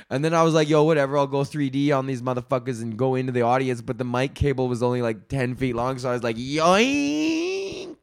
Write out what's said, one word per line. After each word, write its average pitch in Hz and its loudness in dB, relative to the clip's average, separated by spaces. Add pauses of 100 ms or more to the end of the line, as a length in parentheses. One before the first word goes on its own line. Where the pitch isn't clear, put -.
(100)
And 143 -2
then 160 2
I 165 4
was 165 4
like, 156 4
"Yo, 151 6
whatever, 143 2
I'll 139 2
go 139 0
three 139 -2
D 143 2
on 135 0
these 131 -4
motherfuckers 123 -4
and 113 -6
go 131 0
into 131 -2
the 123 0
audience." 123 2
But 113 -6
the 123 -2
mic 127 -2
cable 131 0
was 123 -2
only, 123 2
like, 113 -4
ten 127 -2
feet 123 -2
long, 127 -2
so 127 -6
I 123 0
was 120 -4
like, 117 -2
"Yoink!" 302 0